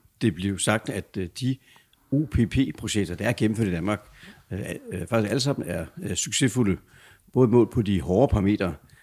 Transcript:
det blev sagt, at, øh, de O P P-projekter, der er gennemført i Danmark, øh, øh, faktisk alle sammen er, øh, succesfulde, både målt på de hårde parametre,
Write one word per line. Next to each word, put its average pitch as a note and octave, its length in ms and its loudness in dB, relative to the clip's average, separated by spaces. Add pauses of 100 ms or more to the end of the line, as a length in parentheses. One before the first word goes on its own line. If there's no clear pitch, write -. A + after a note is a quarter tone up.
(220)
det G2 140 2
blev F#2+ 240 -4
sagt, A2 300 0
at, G2+ 280 -10
øh, F2+ 120 -6 (100)
de C3 160 -2 (560)
O D3 200 2
P - 60 0 (120)
P-projekter, G#2+ 640 -2
der G#2 120 -6
er A#2+ 60 2
gennemført A2 340 0
i F2+ 40 -2
Danmark, F2+ 300 -2 (500)
øh, F#2+ 80 -6 (320)
øh, - 160 -8
faktisk A2 220 0
alle B2+ 100 0
sammen C#3 300 -2
er, F2 160 -6 (180)
øh, F#2+ 120 -6
succesfulde, G#2+ 600 0 (560)
både B2+ 140 6
målt A2+ 240 6
på B2 100 0
de G2 200 0
hårde A2+ 300 4
parametre, G2 420 2 (300)